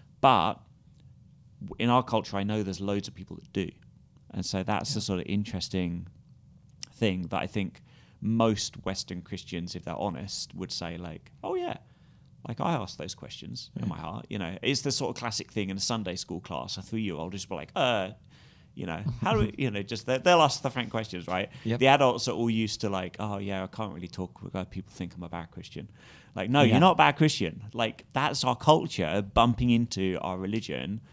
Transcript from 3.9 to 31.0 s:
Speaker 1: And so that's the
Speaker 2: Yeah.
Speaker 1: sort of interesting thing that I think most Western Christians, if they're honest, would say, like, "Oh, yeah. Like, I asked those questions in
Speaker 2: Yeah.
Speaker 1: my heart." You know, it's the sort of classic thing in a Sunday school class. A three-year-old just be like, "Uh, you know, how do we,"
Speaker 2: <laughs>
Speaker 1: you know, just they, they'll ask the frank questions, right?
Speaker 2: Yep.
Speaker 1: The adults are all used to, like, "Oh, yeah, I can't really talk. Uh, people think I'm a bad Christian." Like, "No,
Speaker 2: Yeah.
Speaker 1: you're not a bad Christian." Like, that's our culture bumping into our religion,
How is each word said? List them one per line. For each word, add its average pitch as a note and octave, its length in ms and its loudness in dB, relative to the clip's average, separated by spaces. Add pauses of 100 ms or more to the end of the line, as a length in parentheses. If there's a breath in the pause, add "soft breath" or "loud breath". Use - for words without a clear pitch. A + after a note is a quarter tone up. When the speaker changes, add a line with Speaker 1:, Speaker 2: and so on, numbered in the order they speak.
Speaker 1:
And - 160 -6
so F#2+ 160 -2
that's - 320 -2
the G#2+ 60 -2
Speaker 2:
Yeah. - 60 -4
Speaker 1:
sort F#2 140 0
of - 60 -6
interesting F2+ 800 -2 (880)
thing F#2 380 0
that G2 120 -2
I F#2 60 -4
think - 340 -6 (380 soft breath)
most A2+ 560 2 (100)
Western F#2 340 -6
Christians, F2 540 -8
if - 100 -12
they're E2 140 -6
honest, F#2+ 560 -6
would F#2 180 -8
say, E2+ 240 -6
like, E2+ 340 -12 (120)
"Oh, F#4 140 -4
yeah. F4 200 -4 (720 soft breath)
Like, A2+ 100 -8
I - 140 0
asked A#2 240 -4
those - 180 -10
questions - 640 -14
in - 60 -10
Speaker 2:
Yeah. A2+ 60 -2
Speaker 1:
my E2 100 -6
heart." D#2+ 320 -10
You G#2 80 -6
know, F2+ 240 -6
it's C3+ 180 0
the C#3 120 -2
sort B2+ 220 -2
of - 60 -12
classic - 320 -6
thing G2+ 160 -4
in F#2+ 80 -4
a G2 40 -6
Sunday G2 360 -4
school F2 240 -8
class. C2+ 380 -8
A F#2+ 40 -10
three-year-old F#2 500 -4
just F#2+ 180 -10
be G2 40 -6
like, D2+ 220 -8
"Uh, A#2 340 2 (640 soft breath)
you - 120 -10
know, E2+ 160 -6 (180)
how G#3+ 140 2
do A3 60 4
we," G#2+ 140 0
Speaker 2:
<laughs> - 40 -10
Speaker 1:
you B2+ 120 0
know, G2+ 120 -2
just G#2+ 240 -8
they, C3 120 2
they'll E3+ 220 8
ask D3 220 4
the C3 80 -2
frank A#2+ 200 -4
questions, G#2 380 -4
right? F#2 220 -2 (140)
Speaker 2:
Yep. A2+ 160 0
Speaker 1:
The C3 80 8
adults C3+ 400 6
are A#2+ 40 0
all A#2 160 0
used A2 320 0
to, A2 80 0
like, F#2 320 -4
"Oh, G#2 180 -4
yeah, G2 240 -4
I F#2+ 40 -4
can't G#2 260 -6
really F2 160 -10
talk. - 320 -8 (140)
Uh, F#2+ 100 -4
people - 300 -12
think F2 200 -8
I'm F2 80 -10
a E2+ 60 -10
bad E2 220 -10
Christian." - 400 -12 (440 loud breath)
Like, F#2+ 140 -2
"No, C#3+ 140 6
Speaker 2:
Yeah. A#2 100 8
Speaker 1:
you're B2+ 80 8
not F3+ 120 10
a - 40 -2
bad D3 200 6
Christian." - 480 2 (100)
Like, A#2 400 -2
that's C#3 280 0
our B2+ 140 2
culture G2+ 640 4
bumping A#2 480 4
into F#2+ 520 2
our F#2 160 -2
religion, F#2+ 600 -4 (120)